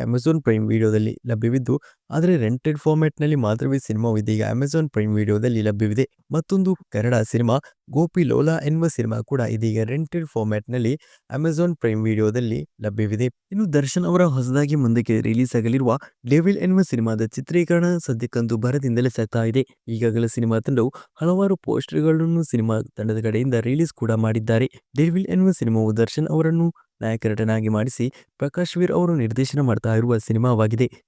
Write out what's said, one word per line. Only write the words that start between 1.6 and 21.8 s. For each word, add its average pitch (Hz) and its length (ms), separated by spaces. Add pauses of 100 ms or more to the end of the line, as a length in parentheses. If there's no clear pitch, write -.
ಆದರೆ 175 280
ರೆಂಟೆಡ್ 127 400
ಫಾರ್ಮ್ಯಾಟ್‌ನಲ್ಲಿ 156 580
ಮಾತ್ರವೇ 131 440
ಸಿನಿಮಾವು 110 380
ಇದೀಗ 107 260 (100)
Amazon 143 300
Prime 107 320
ವಿಡಿಯೋದಲ್ಲಿ 107 460
ಲಭ್ಯವಿದೆ. 107 460 (240)
ಮತ್ತೊಂದು 185 440 (140)
ಕನ್ನಡ 117 260
ಸಿನಿಮಾ 117 440 (300)
ಗೋಪಿ 165 340
ಲೋಲಾ 139 340
ಎನ್ನುವ 160 300
ಸಿನಿಮಾ 110 340
ಕೂಡ 131 200
ಇದೀಗ 110 420
ರೆಂಟೆಡ್ 156 420
ಫಾರ್ಮ್ಯಾಟ್‌ನಲ್ಲಿ 113 680 (400)
Amazon 165 380
Prime 110 320
ವಿಡಿಯೋದಲ್ಲಿ 110 600 (160)
ಲಭ್ಯವಿದೆ. 107 440
ಇನ್ನು 190 480
ದರ್ಶನ್ 147 320
ಅವರ 175 180
ಹೊಸದಾಗಿ 139 520
ಮುಂದಕ್ಕೆ 117 460
ರಿಲೀಸ್ 117 340
ಆಗಲಿರುವ 117 420 (320)
ಡೆವಿಲ್ 165 280
ಎನ್ನುವ 185 240
ಸಿನಿಮಾದ 113 440
ಚಿತ್ರೀಕರಣ 170 600 (120)
ಸದ್ಯಕ್ಕಂತೂ 120 600
ಭರದಿಂದಲೇ 123 520
ಸಾಗ್ತಾ 113 340
ಇದೆ. 113 220 (220)
ಈಗಾಗಲೇ 117 400
ಸಿನಿಮಾ 113 320
ತಂಡವು 127 340 (220)
ಹಲವಾರು 185 400
ಪೋಸ್ಟರ್‌ಗಳನ್ನು 160 880